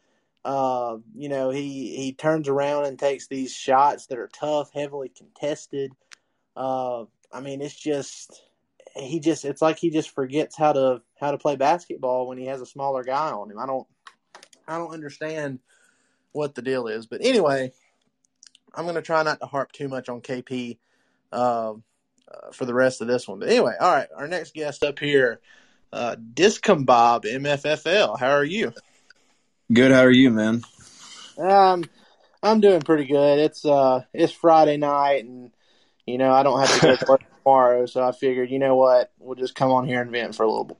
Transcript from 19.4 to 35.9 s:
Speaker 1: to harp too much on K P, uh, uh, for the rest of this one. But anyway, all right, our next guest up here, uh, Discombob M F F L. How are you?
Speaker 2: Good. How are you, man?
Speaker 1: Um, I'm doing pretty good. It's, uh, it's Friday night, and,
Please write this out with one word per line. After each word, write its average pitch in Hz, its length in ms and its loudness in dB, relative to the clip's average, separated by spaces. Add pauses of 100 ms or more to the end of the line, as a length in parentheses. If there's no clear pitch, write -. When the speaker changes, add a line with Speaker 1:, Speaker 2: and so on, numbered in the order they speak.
Speaker 1:
to 135 60 -12
harp 139 240 -6
too 143 180 -10
much 131 200 -10
on 120 140 -10
K 127 200 -8
P, 123 360 -10 (520)
uh, 117 440 -2
uh, - 800 -20
for - 120 -10
the 120 100 -4
rest 127 260 0
of 117 60 -8
this 120 220 -2
one. 98 100 -12
But 107 120 -6
anyway, 185 300 2
all 170 140 2
right, 135 220 -2
our 139 100 -12
next 165 280 -10
guest 151 280 -10
up 143 160 -2
here, 135 420 2 (520)
uh, 117 240 -6 (180)
Discombob 127 920 4
M 131 200 -6
F 143 180 -2
F 151 220 -2
L. 156 300 2
How 127 140 0
are 143 140 2
you? 160 280 -4 (1000)
Speaker 2:
Good. 123 180 6
How 131 100 8
are 127 100 8
you, 127 200 8
man? 110 320 0 (760)
Speaker 1:
Um, 185 460 4 (580)
I'm 214 180 4
doing 196 220 6
pretty 147 240 0
good. 143 320 4
It's, 151 260 -2
uh, 135 480 2
it's 165 200 0
Friday 160 440 6
night, 143 480 0
and, 123 260 -18 (560)